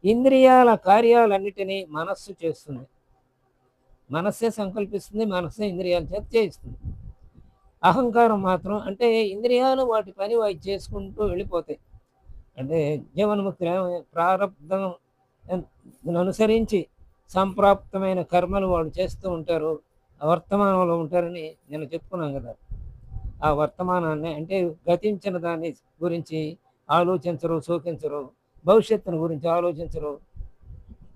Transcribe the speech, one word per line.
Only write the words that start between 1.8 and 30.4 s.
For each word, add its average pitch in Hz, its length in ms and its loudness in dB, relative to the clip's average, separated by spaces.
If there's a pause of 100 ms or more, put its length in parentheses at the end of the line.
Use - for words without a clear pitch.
మనస్సు 175 420 -8 (120)
చేస్తుంది, 143 420 -8 (1200)
మనస్సే 202 400 -2
సంకల్పిస్తుంది, 208 760 -6
మనస్సే 190 440 -4
ఇంద్రియాల 175 340 -2
చేత - 340 -6
చేయిస్తుంది. - 420 -2 (1040)
అహంకారం 226 580 4
మాత్రం 185 360 0
అంటే 226 480 0
ఇంద్రియాలు 247 560 2
వాటి 220 300 0
పని 202 220 -4
వాయి 208 340 0
చేసుకుంటూ 196 560 -6
వెళ్ళిపోతాయి. 175 540 -4 (800)
అంటే 147 460 -2 (120)
జీవన్ముక్తులు 196 540 0
ఏమో 175 320 -4 (120)
ప్రారబ్ధం 185 680 0 (1300)
అనుసరించి 208 680 0 (420)
సంప్రాప్తమైన 190 920 0
కర్మలు 180 440 0
వాళ్ళు 165 340 0
చేస్తూ 185 300 -4
ఉంటారు, 160 500 -2 (420)
ఆ 151 60 0
వర్తమానంలో 185 680 2
ఉంటారని 170 560 -4 (160)
నేను 156 140 -8
చెప్పుకున్నాం 156 500 -8
కదా. 117 200 -10 (920)
ఆ 151 80 4
వర్తమానాన్ని 160 840 -2
అంటే 165 420 -4 (160)
గతించిన 185 460 -2
దాని 165 360 -4 (280)
గురించి 160 560 -6 (320)
ఆలోచించరు, 165 720 0
శోకించరు, 151 680 -6 (360)
భవిష్యత్తును 202 500 2
గురించి 160 320 -4
ఆలోచించరు, 160 640 -4 (1040)